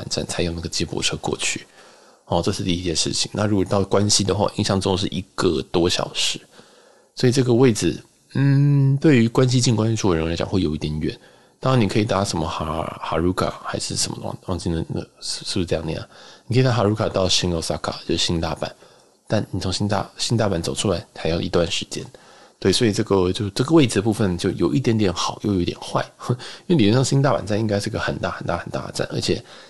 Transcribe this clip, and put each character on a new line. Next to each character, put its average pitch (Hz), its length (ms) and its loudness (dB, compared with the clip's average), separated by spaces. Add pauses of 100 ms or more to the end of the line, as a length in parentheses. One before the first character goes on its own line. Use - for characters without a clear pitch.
(100)
站 - 160 -4
才 - 160 -4
有 87 80 -2
那 85 100 -8
个 85 80 -6
接 - 160 -4
驳 - 160 -6
车 - 180 -2
过 - 180 -4
去。 - 280 -4 (600)
哦， 85 160 0
这 107 80 -2
是 104 140 -4
第 95 80 0
一 87 100 -2
件 85 140 -2
事 - 160 -2
情。 - 220 -4
那 104 120 0
如 104 80 0
果 95 100 2
到 98 200 0
关 104 260 2
西 101 140 2
的 92 100 2
话， 98 220 2
印 107 80 0
象 95 160 2
中 92 180 0
是 95 100 -2
一 92 160 -6 (120)
个 78 340 0
多 87 180 4
小 - 240 -2
时， - 280 -4 (760)
所 127 140 2
以 120 40 4
这 131 120 2
个 120 100 4
位 123 180 6
置， 87 300 -2 (300)
嗯， 139 640 4
对 143 220 6
于 113 100 6
关 127 200 4
西 123 120 2
进 117 160 4
关 110 140 2
西 113 40 0
出 107 160 0
的 82 80 2
人 80 100 -2
来 85 60 -2
讲 85 140 -2
会 95 120 0
有 78 140 0
一 78 40 -4
点 78 200 -4
远。 78 180 -4 (440)
当 131 120 2
然 131 80 4
你 101 80 4
可 113 100 0
以 107 60 4
搭 101 200 0
什 - 120 -2
么 80 100 -2
哈 80 560 -6
-，Haruka 82 480 0 (120)
还 - 160 -6
是 - 180 -8
什 - 140 -4
么， - 120 -10
忘-， - 240 -10
忘 90 120 -4
记 90 120 -6
了， 82 180 -2
那 - 120 -6 (200)
是， - 240 -10
是 - 100 -6
不 101 60 -2
是 85 60 -2
这 - 80 -4
样 80 120 -4
念 78 120 -6
啊？ 101 80 -12 (400)
你 107 80 -2
可 127 60 4
以 - 20 6
搭 131 80 4
Haruka 107 380 2
到 95 180 0
新 90 280 0
Osaka， 80 400 -4 (120)
就 - 20 -6
是 82 100 0
新 85 200 0
大 80 160 -4
阪， - 160 -8 (560)
但 107 240 -2
你 98 80 -6
从 92 140 -4
新 104 160 -2
大， 101 300 -2
新 - 180 -2
大 113 100 2
阪 90 140 0
走 - 140 -4
出 - 160 0
来 85 160 -2 (100)
还 - 140 -4
要 85 100 0
一 92 80 -2
段 85 220 2
时 - 180 -6
间。 - 160 -10 (540)
对， 98 140 2
所 120 140 2
以 104 60 4
这 110 120 0
个， 95 280 2
就 101 180 -4
这 127 140 0
个 151 100 2
位 156 120 6
置 104 100 -2
的 98 60 2
部 110 100 2
分 98 240 0
就 95 160 0
有 82 220 0
一 143 60 2
点 123 160 2
点 101 160 2
好， - 300 -6
又 104 120 0
有 90 60 2
一 87 40 0
点 - 160 -4
坏。 - 240 -4 (240)
<laughs> - 0 - (380)
因 180 100 4
为 - 0 -
理 139 80 6
论 101 100 6
上 131 80 4
新 139 200 2
大 139 100 4
阪 90 120 0
站 101 140 -2
应 113 80 0
该 101 140 0
是 - 80 -4
个 107 100 -4
很 - 200 -4
大 90 120 -4
很 - 160 -10
大 85 120 -2
很 - 100 -12
大 - 180 -8
的 - 60 -12
站， - 180 -4
而 - 80 -6
且 - 240 -2 (280)